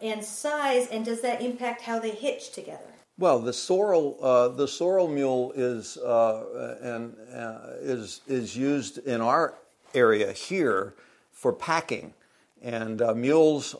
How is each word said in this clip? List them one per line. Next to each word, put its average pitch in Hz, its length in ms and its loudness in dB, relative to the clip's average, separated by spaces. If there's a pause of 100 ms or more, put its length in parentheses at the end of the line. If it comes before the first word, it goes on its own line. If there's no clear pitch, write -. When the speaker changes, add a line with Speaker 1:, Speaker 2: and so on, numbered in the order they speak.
Speaker 1:
and 214 240 -6
size, 277 640 0
and 220 180 -4
does 226 180 -4
that 247 200 -2
impact 240 400 -6
how 233 160 -4
they 220 140 -4
hitch - 400 -6
together? - 400 -14 (260)
Speaker 2:
Well, 160 220 4
the 120 120 -4
sorrel, 180 680 2
uh, 127 260 6
the 131 200 0
sorrel 175 400 2
mule 131 460 0
is, 123 440 -2
uh, 120 840 0
and, 117 360 -8 (180)
uh, 117 460 -10
is, 127 460 -4
is 117 300 -4
used 135 420 -2
in 120 220 -2
our 135 340 2 (400)
area 110 380 6
here 98 640 -2 (380)
for 123 200 0
packing. 143 640 -4 (480)
And, 113 400 -4
uh, 113 120 2
mules 147 640 4